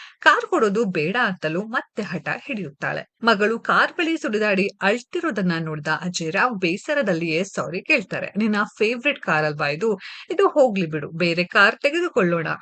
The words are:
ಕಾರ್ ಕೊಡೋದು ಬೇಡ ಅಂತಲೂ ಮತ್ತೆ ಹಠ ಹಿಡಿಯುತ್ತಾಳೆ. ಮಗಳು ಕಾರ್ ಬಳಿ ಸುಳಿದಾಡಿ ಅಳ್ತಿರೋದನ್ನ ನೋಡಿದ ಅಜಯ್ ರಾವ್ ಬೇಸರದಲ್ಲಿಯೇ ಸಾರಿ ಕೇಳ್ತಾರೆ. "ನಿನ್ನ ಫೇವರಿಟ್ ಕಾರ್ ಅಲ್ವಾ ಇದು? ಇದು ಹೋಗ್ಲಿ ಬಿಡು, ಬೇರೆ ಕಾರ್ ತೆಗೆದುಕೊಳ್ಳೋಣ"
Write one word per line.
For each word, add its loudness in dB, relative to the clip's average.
ಕಾರ್ 4
ಕೊಡೋದು 2
ಬೇಡ -2
ಅಂತಲೂ -2
ಮತ್ತೆ -6
ಹಠ -6
ಹಿಡಿಯುತ್ತಾಳೆ. -6
ಮಗಳು 2
ಕಾರ್ 2
ಬಳಿ -2
ಸುಳಿದಾಡಿ 0
ಅಳ್ತಿರೋದನ್ನ 0
ನೋಡಿದ -6
ಅಜಯ್ -2
ರಾವ್ 0
ಬೇಸರದಲ್ಲಿಯೇ 0
ಸಾರಿ -6
ಕೇಳ್ತಾರೆ. -2
"ನಿನ್ನ 2
ಫೇವರಿಟ್ 0
ಕಾರ್ 0
ಅಲ್ವಾ -2
ಇದು? -2
ಇದು 2
ಹೋಗ್ಲಿ 4
ಬಿಡು, -6
ಬೇರೆ 0
ಕಾರ್ 4
ತೆಗೆದುಕೊಳ್ಳೋಣ" 0